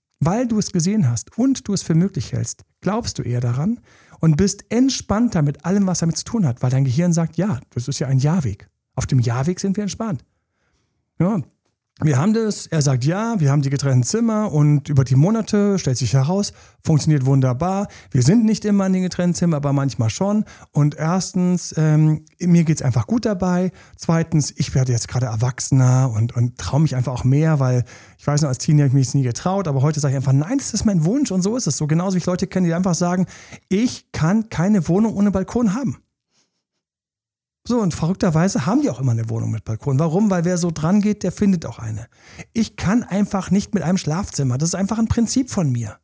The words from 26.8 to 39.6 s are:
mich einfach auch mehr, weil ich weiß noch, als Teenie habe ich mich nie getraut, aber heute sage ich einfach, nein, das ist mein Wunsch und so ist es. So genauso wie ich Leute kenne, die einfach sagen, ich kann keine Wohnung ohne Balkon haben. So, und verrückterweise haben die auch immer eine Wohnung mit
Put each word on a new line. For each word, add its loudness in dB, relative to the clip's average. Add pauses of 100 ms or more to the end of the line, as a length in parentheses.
mich 2
einfach -2
auch -8
mehr, 2
weil 2 (340)
ich -6
weiß 0
noch, 0
als -4
Teenie 2
habe 2
ich 0
mich 0
nie 2
getraut, -4
aber 0
heute 0
sage 0
ich -2
einfach, 0
nein, 0
das -6
ist -4
mein 2
Wunsch 0
und -2
so -2
ist -4
es. -2
So -4
genauso 0
wie 2
ich -4
Leute -2
kenne, -2
die 0
einfach 0
sagen, 0 (420)
ich -2
kann 0
keine 0
Wohnung 2
ohne 2
Balkon 0
haben. -4 (1700)
So, 0
und 0
verrückterweise 0
haben 2
die 0
auch -8
immer 2
eine -2
Wohnung -4
mit -6